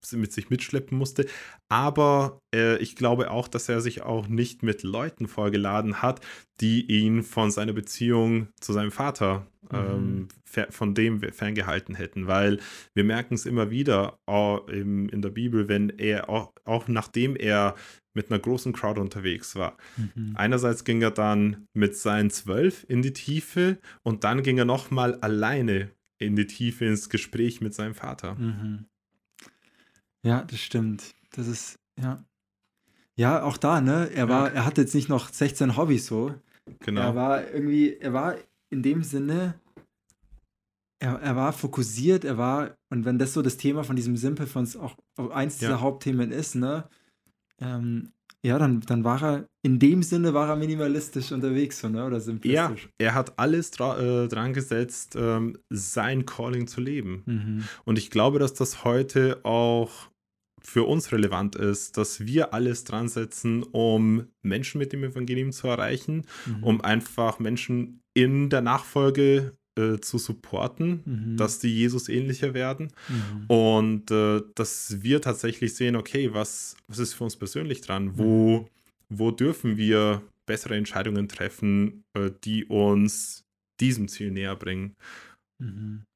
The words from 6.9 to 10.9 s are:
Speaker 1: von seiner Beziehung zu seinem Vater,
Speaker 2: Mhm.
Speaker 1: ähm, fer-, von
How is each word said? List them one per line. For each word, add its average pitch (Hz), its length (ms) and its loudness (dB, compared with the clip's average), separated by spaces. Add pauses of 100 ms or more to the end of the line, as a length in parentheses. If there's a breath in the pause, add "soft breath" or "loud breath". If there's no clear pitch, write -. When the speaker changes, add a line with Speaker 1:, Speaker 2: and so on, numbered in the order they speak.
Speaker 1:
von 110 280 0
seiner 107 220 -2
Beziehung 113 760 2 (100)
zu - 140 -4
seinem 104 180 0
Vater, 98 560 -2 (240)
Speaker 2:
Mhm. 104 60 -4
Speaker 1:
ähm, 98 500 -2 (180)
fer-, - 260 -4
von 104 220 -2